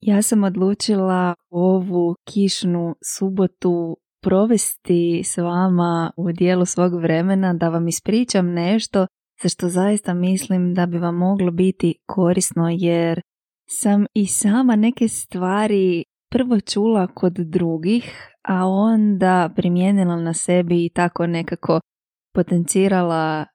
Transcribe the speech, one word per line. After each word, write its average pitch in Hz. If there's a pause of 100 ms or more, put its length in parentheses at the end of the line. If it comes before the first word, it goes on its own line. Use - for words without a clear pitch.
Ja 202
sam 214
odlučila 185 (140)
ovu 180 (120)
kišnu 175 (220)
subotu 180 (240)
provesti 190
s -
vama 175
u 170
dijelu 180
svog 175
vremena 175
da 170
vam 165
ispričam 190
nešto 185 (360)
za 180
što 175
zaista 185
mislim 180
da 180
bi 170
vam 170
moglo 180
biti 180 (100)
korisno, 175
jer 170 (600)
sam 202
i 202
sama 233
neke 226
stvari 190 (280)
prvo 247
čula 202
kod 180
drugih, 170 (160)
a 185
onda 190
primijenila 180
na 165
sebi 175
i 170
tako 170
nekako 170 (540)
potencirala 170